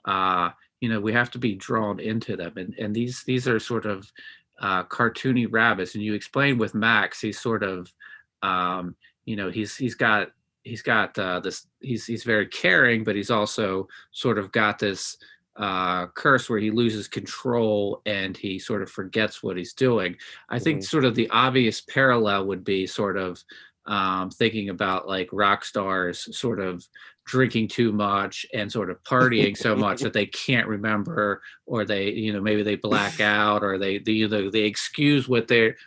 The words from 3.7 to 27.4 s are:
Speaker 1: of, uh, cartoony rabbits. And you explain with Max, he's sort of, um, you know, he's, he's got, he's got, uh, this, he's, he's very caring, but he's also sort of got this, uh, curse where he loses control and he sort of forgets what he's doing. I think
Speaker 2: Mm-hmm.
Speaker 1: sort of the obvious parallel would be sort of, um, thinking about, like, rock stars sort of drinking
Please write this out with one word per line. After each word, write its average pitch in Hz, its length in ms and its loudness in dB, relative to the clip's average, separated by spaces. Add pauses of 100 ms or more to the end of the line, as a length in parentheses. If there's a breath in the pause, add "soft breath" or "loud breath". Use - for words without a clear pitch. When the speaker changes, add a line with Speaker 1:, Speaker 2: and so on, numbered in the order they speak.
Speaker 1:
of, 101 260 -8 (480 loud breath)
uh, 95 260 0
cartoony 120 640 0
rabbits. 113 460 2
And 104 80 -4
you 107 100 -2
explain 135 440 0
with 110 180 0
Max, 110 460 2
he's 107 180 -4
sort 110 240 -2
of, 92 280 -6 (500 loud breath)
um, 90 540 0 (300 soft breath)
you 113 100 -4
know, 98 140 -4
he's, 104 260 -6
he's 123 200 -4
got, 107 340 2 (340)
he's 113 180 -12
got, 107 360 0
uh, 92 220 -2
this, - 280 -8 (140)
he's, 117 240 -6
he's 113 180 -6
very 110 240 2
caring, 131 560 4
but 107 120 0
he's 101 160 -2
also 104 560 0 (240 loud breath)
sort 117 260 0
of 98 140 -4
got 107 280 2
this, - 380 -4 (400 loud breath)
uh, 92 500 -2
curse - 420 2
where 113 100 0
he 107 100 0
loses 110 380 0
control 110 1000 -2
and 95 300 -4
he 95 240 -6
sort 104 220 -4
of 92 100 -10
forgets 104 500 -4
what 95 140 -6
he's 90 180 -8
doing. 107 420 2 (340 loud breath)
I - 100 -4
think 160 200 0
Speaker 2:
Mm-hmm. 98 40 -8
Speaker 1:
sort 143 220 2
of 113 100 2
the 113 140 0
obvious 123 520 2
parallel 113 640 2
would 92 160 -4
be 95 240 0
sort 98 300 -2
of, 90 240 -6 (440 loud breath)
um, 95 460 -2
thinking 110 380 -2
about, 95 380 -2
like, 95 240 -4
rock 101 320 2
stars 95 640 -2 (100)
sort 110 220 -2
of 90 260 -6 (400 loud breath)
drinking 117 440 2